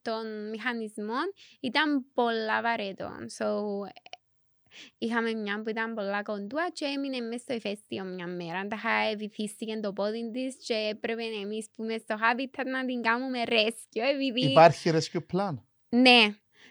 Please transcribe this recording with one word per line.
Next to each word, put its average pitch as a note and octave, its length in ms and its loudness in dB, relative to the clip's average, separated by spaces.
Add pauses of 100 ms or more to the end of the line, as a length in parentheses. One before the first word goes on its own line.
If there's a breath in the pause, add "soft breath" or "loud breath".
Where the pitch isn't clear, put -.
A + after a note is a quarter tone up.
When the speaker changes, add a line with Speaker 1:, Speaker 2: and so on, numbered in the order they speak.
Speaker 1:
των A3 480 -6
μηχανισμών A3+ 840 -6 (280 soft breath)
ήταν C#4+ 440 2 (100)
πολλά A3 480 0
βαρέτο. G#3 480 -4 (280)
So, A3 80 -2 (1500 loud breath)
είχαμε A3+ 360 -2
μια G#3+ 280 -4
που A3+ 60 -6
ήταν A3+ 260 -4
πολλά G3+ 280 -4
κοντούα A3 500 -4
και D#4+ 120 -8
έμεινε C#4 360 -4
μες A#3 200 -6
στο - 140 -6
ηφαίστειο G#3 500 -6
μια F3+ 220 -8
μέρα. F3 400 -6
Τα G#3+ 100 -6
είχα, G#3+ 400 0
βυθίστηκε G#3+ 640 -6
το G#3 120 -4
πόδι A3 380 -4
της C4 260 -6 (100)
και A#3+ 80 -2
έπρεπε A3 480 -2 (200)
εμείς G#3+ 340 -6
που A3+ 80 -10
μες A3+ 160 -4
στο A3 180 -4
habitat B3 480 0
να C4 200 -2
την B3 160 -2
κάνουμε A#3+ 440 0
rescue, A3+ 560 0 (120)
επειδή C4+ 260 0 (100)
Speaker 2:
Υπάρχει D#3+ 440 10
rescue D#3+ 260 0 (180)
plan; F#3+ 160 -2 (340)
Speaker 1:
Ναι. A#3+ 460 8 (360 soft breath)